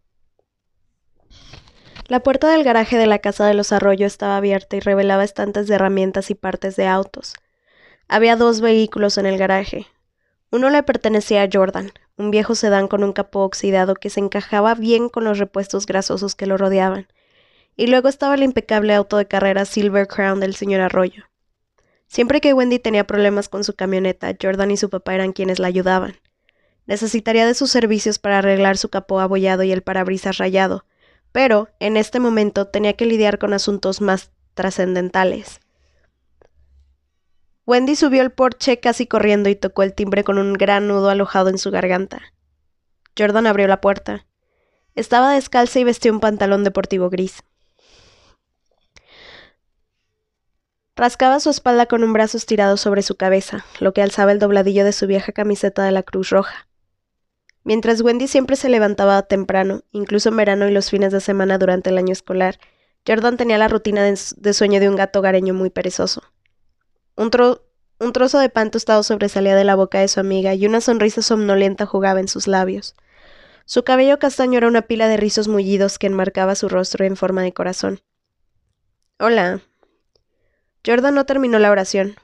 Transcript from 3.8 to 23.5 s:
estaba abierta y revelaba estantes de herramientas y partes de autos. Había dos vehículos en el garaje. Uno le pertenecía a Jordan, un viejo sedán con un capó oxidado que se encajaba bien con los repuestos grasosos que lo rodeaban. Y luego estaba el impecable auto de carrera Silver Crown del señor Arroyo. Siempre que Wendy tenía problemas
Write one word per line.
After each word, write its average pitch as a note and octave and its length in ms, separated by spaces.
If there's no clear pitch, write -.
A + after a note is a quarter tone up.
estaba G3+ 320
abierta G3 380
y G3 40
revelaba G3 440
estantes G#3 440
de G#3 60
herramientas F#3+ 560
y G3+ 40
partes F#3+ 420
de G3 100
autos. - 480
Había A3+ 280
dos A#3 260
vehículos A3 560
en G3 80
el F#3+ 100
garaje. F#3+ 500
Uno B3+ 200
le D4 140
pertenecía G#3+ 580
a G3 100
Jordan, F#3+ 400
un G#3 140
viejo G#3+ 240
sedán G3 340
con G3+ 160
un G3 80
capó G3 280
oxidado F#3+ 540
que - 140
se G3+ 120
encajaba G#3 540
bien A#3 360
con A3+ 140
los G#3 140
repuestos G3 460
grasosos F#3+ 500
que G3 120
lo G3 100
rodeaban. F#3+ 520
Y A#3 120
luego B3+ 200
estaba C#4 280
el C4+ 60
impecable G#3+ 520
auto G#3 240
de G3+ 100
carrera G3 380
Silver G3+ 420
Crown G3 320
del F#3+ 140
señor G3 260
Arroyo. F#3 440
Siempre C#4 340
que C#4+ 140
Wendy B3 240
tenía G#3 280
problemas G3+ 440